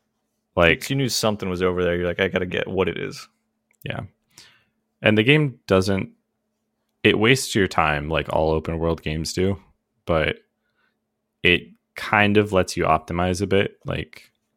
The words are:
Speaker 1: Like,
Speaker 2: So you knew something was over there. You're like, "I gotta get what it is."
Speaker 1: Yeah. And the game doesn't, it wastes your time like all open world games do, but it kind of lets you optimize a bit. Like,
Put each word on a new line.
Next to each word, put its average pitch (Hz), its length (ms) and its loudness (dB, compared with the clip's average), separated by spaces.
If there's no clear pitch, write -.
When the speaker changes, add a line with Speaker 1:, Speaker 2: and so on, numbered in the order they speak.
Speaker 1:
Like, 82 280 4
Speaker 2:
So - 60 -8
you 135 60 -2
knew 135 120 -2
something 107 400 -2
was 90 140 -4
over 90 200 0
there. 87 140 0
You're 87 120 -2
like, 87 120 -4
"I 95 80 0
gotta 92 180 -2
get 87 220 -4
what 92 200 0
it 87 100 -6
is." 95 300 -10
Speaker 1:
Yeah. - 160 -8
And 107 180 2
the 110 60 4
game 143 420 2
doesn't, 95 440 0
it - 160 4
wastes 123 380 2
your 95 100 4
time 76 420 -2
like 78 240 -2
all 78 200 0
open 80 260 -4
world 82 240 -2
games 78 300 -6
do, 92 280 -2
but 80 300 0
it 87 200 4
kind 104 400 2
of 104 160 2
lets 92 240 0
you 85 80 0
optimize 87 580 -2
a 98 60 -2
bit. 98 360 0
Like, - 460 -10